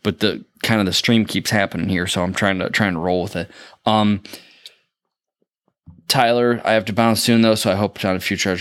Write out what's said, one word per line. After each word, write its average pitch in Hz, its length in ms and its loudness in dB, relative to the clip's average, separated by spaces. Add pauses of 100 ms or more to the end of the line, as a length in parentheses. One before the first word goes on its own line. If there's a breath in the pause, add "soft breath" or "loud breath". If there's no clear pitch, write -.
but 101 160 -2
the, - 260 -2 (200)
kind 110 160 2
of 98 60 2
the 90 60 -2
stream 113 320 2
keeps - 260 -4
happening 98 380 -2
here, 90 200 -2
so 95 160 -2
I'm 92 100 -4
trying 98 240 0
to, 87 120 -4
trying 98 240 -2
to 82 40 -4
roll 90 240 0
with 90 140 -8
it. 87 120 -6 (380 loud breath)
Um, 104 360 2 (1900 loud breath)
Tyler, 120 560 2
I 107 80 2
have 110 140 2
to 110 60 -6
bounce 113 300 2
soon 117 200 4
though, 113 120 4
so 107 160 -2
I 95 60 2
hope 101 280 -4
on 95 120 0
a 90 40 -6
future 95 400 -2